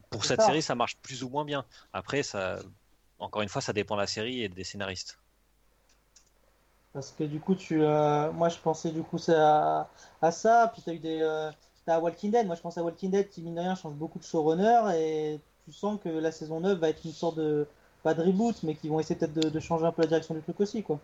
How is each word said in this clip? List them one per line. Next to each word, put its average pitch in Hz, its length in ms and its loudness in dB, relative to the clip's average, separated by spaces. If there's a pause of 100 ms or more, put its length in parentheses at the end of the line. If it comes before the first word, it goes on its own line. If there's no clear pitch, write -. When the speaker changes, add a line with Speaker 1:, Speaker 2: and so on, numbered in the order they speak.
Speaker 1:
Pour 104 140 -8
Speaker 2:
C'est - 60 0
Speaker 1:
cette 139 120 4
Speaker 2:
ça. 220 60 8
Speaker 1:
série, 156 140 4
ça 143 140 -2
marche 120 220 -2
plus 131 260 -12
ou 127 60 -6
moins 147 160 -4
bien. 143 180 -4 (300)
Après, 135 300 -4
ça, 95 360 -4 (600)
encore 104 220 -4
une 104 60 -2
fois, 139 140 -6
ça - 100 -4
dépend 104 240 -2
de 101 60 0
la 98 60 -2
série 120 340 -4
et 104 80 -4
des 90 160 -12
scénaristes. 95 520 -10 (1800)
Speaker 2:
Parce 139 180 -12
que - 120 -6
du 151 160 -6
coup, 190 160 0
tu, 160 260 0
euh, 151 520 4
moi, 170 160 2
je 170 80 -6
pensais 160 340 -2
du 160 100 -4
coup 165 160 -6
ça, 156 640 4
à, 151 80 -8 (320)
à 165 100 4
ça. 226 420 6
Puis - 120 -18
t'as 170 80 -6
eu 165 60 -10
des, 160 220 -2
euh, 156 280 0 (360)
t'as 165 140 2
Walking 170 320 -2
Dead. 233 160 4
Moi, 170 80 -4
je 170 60 -10
pense 175 160 -8
à 170 60 -2
Walking 170 280 -4
Dead 196 180 2
qui, - 120 -16
mine 165 140 -8
de 170 60 -4
rien, 185 140 -2
change 160 180 -10
beaucoup 160 260 -8
de - 60 -20
showrunner. 170 560 4 (160)
Et 156 420 -2 (260)
tu 156 60 -20
sens 202 320 -4
que 180 60 -4
la 160 240 -2
saison 160 260 -8
neuf 185 200 2
va 160 100 2
être 156 160 -4
une 160 80 -8
sorte 165 240 -4
de, 151 280 2 (380)
pas 156 100 4
de 156 80 -2
reboot, 196 420 2
mais 156 120 -2
qui 156 140 -8
vont 156 100 0
essayer 160 160 -2
peut-être 160 180 -2
de, 160 160 2
de 156 120 -4
changer 165 240 0
un 170 80 2
peu 165 80 0
la 156 80 2
direction 160 260 0
du 156 60 -8
truc 170 180 -8
aussi, 202 240 -2
quoi. 151 200 -4